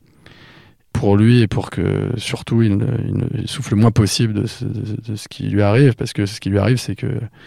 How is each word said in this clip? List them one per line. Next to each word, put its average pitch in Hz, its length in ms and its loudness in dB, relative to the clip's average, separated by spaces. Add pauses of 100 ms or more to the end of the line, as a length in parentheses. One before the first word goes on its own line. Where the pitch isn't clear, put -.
(920)
pour 101 240 2
lui 117 240 6
et 107 60 4
pour - 220 -6
que, 98 480 -2
surtout, 113 460 -2
il 101 140 2
ne, 113 100 -2 (180)
il 104 80 -4
ne, - 120 -2 (100)
il - 120 -6
souffle - 280 -6
le 104 60 4
moins 113 100 6
possible 110 420 2
de 104 140 -2
ce, - 180 -10
de, 107 340 -6
de 110 160 -10
ce - 120 -14
qui - 160 -12
lui 101 180 0
arrive, 113 320 6
parce - 200 -8
que 104 120 -2
ce 101 140 -8
qui 95 100 -6
lui 98 80 2
arrive, 107 200 4
c'est - 180 -6
que - 240 -6 (280)